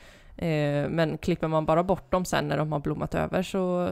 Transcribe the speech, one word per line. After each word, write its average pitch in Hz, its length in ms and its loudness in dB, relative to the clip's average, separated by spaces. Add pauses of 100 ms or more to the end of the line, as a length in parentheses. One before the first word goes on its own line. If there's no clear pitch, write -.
(380)
Eh, 147 520 0
men 160 280 0
klipper 165 300 -2
man 156 180 0
bara 160 180 4
bort 185 280 -2
dem 185 140 2
sen 147 220 0
när 147 100 0
de 156 140 0
har 151 80 0
blommat 156 360 -4
över, 165 280 0
så, 180 480 -2